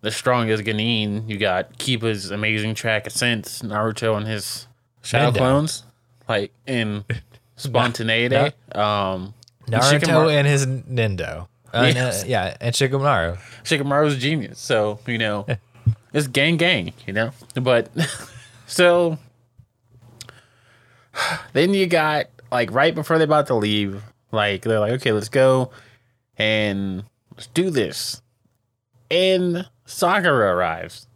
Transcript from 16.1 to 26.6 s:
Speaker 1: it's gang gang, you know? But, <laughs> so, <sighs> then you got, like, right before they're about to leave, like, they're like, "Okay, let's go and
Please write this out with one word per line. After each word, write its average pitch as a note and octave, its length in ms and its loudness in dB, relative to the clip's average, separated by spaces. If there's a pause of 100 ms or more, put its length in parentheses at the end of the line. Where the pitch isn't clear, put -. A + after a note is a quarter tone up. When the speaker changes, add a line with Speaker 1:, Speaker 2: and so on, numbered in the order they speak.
Speaker 1:
it's D3 160 0
gang C#3+ 300 2
gang, D#3+ 340 0 (140)
you G2 80 -8
know? A2+ 160 0 (240)
But, B2+ 360 2 (400)
<laughs> - 360 -20
so, F3 500 4 (1160)
<sighs> - 1200 -12
then F3 200 2
you G3 120 2
got, D#3 400 0 (260)
like, A#2+ 200 0
right E3+ 220 2
before D#3+ 240 0
they're D#3+ 60 4
about D3+ 240 2
to C3 60 0
leave, G#2 480 0 (300)
like, G#2 300 0
they're A2 180 0
like, G#2+ 140 0
"Okay, C3 180 0
let's G#2 160 -2
go C3 420 4 (680)
and G2+ 680 0 (320)